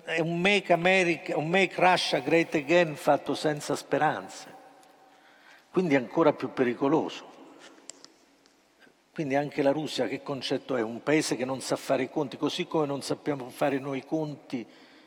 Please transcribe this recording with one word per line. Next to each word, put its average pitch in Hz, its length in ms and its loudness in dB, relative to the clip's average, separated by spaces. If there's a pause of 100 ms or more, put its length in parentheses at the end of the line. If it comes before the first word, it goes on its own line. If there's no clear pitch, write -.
è 165 160 -4
un 170 200 0
make 196 340 4
America, 170 640 2
un 156 120 -2
make 185 280 2
Russia 170 420 4
great 160 360 2
again 160 400 4
fatto 139 400 0
senza 147 400 -2
speranze, 131 800 -4 (1160)
quindi 175 240 2
ancora 139 380 2
più - 180 -6
pericoloso. 131 760 0 (1900)
Quindi 139 160 0
anche 143 260 0
la 139 120 4
Russia 135 340 -2
che 131 160 -6
concetto 131 540 -4
è? 117 40 0
Un 113 220 -6
paese 151 320 2
che 120 80 -4
non 131 160 -6
sa 135 160 -2
fare 131 280 0
i 123 60 -6
conti, 131 280 -4
così 147 300 -4
come 156 180 0
non 139 160 -4
sappiamo 139 480 -6
fare 139 280 -2
noi 135 200 -6
i 127 80 -10
conti 147 600 -6 (420)